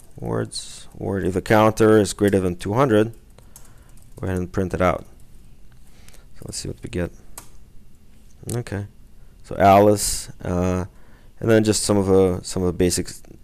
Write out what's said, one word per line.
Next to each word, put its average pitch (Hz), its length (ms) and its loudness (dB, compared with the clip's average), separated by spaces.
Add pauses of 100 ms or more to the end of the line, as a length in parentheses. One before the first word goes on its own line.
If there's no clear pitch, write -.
(160)
words, 113 760 -10
word, 98 320 -6
if 90 80 -2
the 92 80 -2
counter 110 560 4
is 101 160 2
greater 101 260 2
than 92 160 -2
two 95 180 -8
hundred, 113 400 2 (1040)
go 95 80 -8
ahead 92 100 -4
and 90 140 -6
print 92 220 -4
it 80 80 -4
out. 90 240 0 (1300)
So - 100 -14
let's - 120 -12
see - 100 -10
what 92 160 -10
we - 60 -14
get. 87 220 -6 (1400)
Okay, 104 320 -8 (580)
so - 140 -14
Alice, 101 720 4 (140)
uh, 90 420 -2 (540)
and 110 100 -2
then 110 140 6
just 107 200 0
some 104 140 0
of 98 80 2
the, 95 380 4
some - 180 -6
of 90 60 0
the 90 60 -2
basic, 90 360 -2 (340)